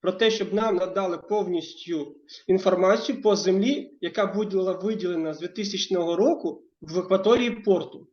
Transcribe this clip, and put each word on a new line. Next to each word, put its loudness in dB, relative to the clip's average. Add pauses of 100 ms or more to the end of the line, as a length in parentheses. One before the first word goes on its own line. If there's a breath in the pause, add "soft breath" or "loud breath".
про 0
те, 2
щоб -2
нам 0
надали -2
повністю -4 (320 loud breath)
інформацію 2
по 4
землі, 0
яка -2
була -2
виділена -4
з -12
двохтисячного -2
року 0 (180)
в -4
акваторії 4
порту. -2